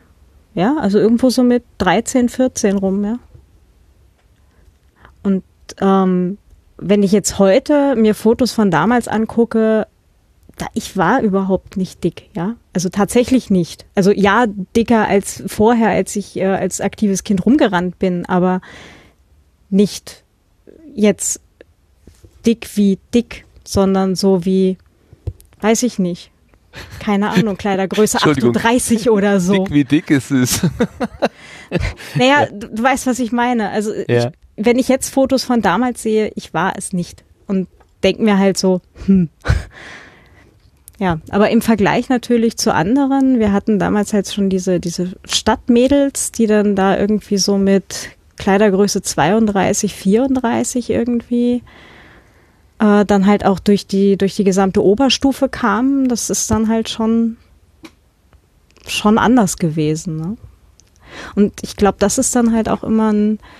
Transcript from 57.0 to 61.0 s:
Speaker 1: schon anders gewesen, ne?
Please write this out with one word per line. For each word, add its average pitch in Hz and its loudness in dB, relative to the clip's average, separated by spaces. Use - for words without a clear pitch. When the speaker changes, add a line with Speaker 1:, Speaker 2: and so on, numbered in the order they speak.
Speaker 1:
schon 214 0
anders 220 2
gewesen, 156 -4
ne? 170 -8